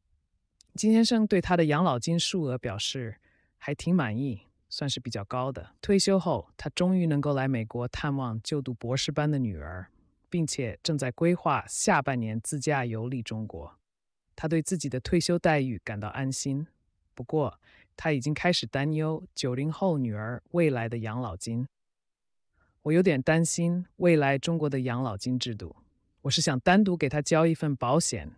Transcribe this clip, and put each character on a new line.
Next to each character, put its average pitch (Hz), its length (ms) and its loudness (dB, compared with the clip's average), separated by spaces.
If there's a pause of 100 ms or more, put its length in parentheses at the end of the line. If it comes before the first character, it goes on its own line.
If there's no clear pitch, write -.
(720)
金 214 200 2
先 226 100 6
生 220 240 4
对 190 140 4
他 180 160 2
的 170 80 6
养 151 180 4
老 135 160 2
金 165 180 0
数 170 260 0
额 127 140 -2
表 113 200 -6
示 113 400 -6 (400)
还 - 180 -6
挺 - 180 -2
满 120 240 0
意， 127 300 -6 (220)
算 143 200 -4
是 127 120 -4
比 123 80 -10
较 113 160 -6
高 127 260 -4
的。 - 300 -14
退 196 180 4
休 196 180 4
后， 156 380 -2
他 - 140 -10
终 185 280 2
于 175 100 2
能 143 120 2
够 143 140 0
来 135 120 0
美 123 200 0
国 120 240 -6
探 143 260 -2
望 117 260 -4
就 147 200 -4
读 127 120 -8
博 120 220 -4
士 139 160 -2
班 151 180 0
的 147 80 0
女 110 200 -2
儿， 82 300 -10 (420)
并 165 180 0
且 - 340 -6
正 156 160 0
在 131 140 -2
规 175 240 2
划 143 320 0
下 165 340 2
半 131 160 -2
年 113 220 -2
自 - 180 -6
驾 135 280 -2
游 113 240 -4
历 127 120 -4
中 110 240 -8
国。 - 320 -14 (560)
他 - 140 -6
对 160 140 2
自 185 160 -4
己 151 100 -6
的 127 140 -4
退 - 180 2
休 175 180 0
待 160 220 4
遇 127 240 -2
感 104 160 -8
到 104 80 -6
安 135 240 -4
心， 139 340 -4 (480)
不 - 80 -16
过 139 380 -2 (380)
他 160 160 0
已 135 80 0
经 151 120 -2
开 175 200 2
始 - 120 -2
担 139 280 -2
忧 156 420 -2
九 127 180 -2
零 139 160 -2
后 170 280 0
女 120 160 -2
儿 110 280 -6 (100)
未 170 180 4
来 117 180 0
的 117 120 -4
养 110 200 -4
老 107 160 -6
金。 117 320 -6 (1160)
“我 151 100 0
有 180 100 6
点 156 180 4
担 165 220 4
心 175 420 0 (120)
未 175 180 6
来 139 240 4
中 170 180 0
国 151 120 0
的 135 100 -2
养 127 240 -2
老 107 140 -4
金 127 200 -2
制 123 160 -4
度。 95 220 -10 (460)
我 139 100 -2
是 156 100 2
想 139 200 2
单 190 200 6
独 190 140 2
给 156 140 0
她 151 120 0
交 160 240 4
一 165 80 4
份 151 220 0
保 127 240 2
险 92 380 -4